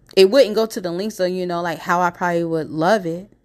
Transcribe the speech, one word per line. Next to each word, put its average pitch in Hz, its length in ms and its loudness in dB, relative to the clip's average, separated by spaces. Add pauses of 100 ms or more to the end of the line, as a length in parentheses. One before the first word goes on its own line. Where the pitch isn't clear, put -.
(160)
it 190 140 8
wouldn't 208 240 4
go 220 120 0
to 220 140 -8
the 180 100 -8
lengths 196 300 -6
of, 180 100 0
you 185 160 -4
know, 175 160 -4
like, 165 160 -6
how 175 220 0
I 175 100 2
probably 175 340 -2
would 160 260 -4
love 175 360 0
it. 170 240 -10 (140)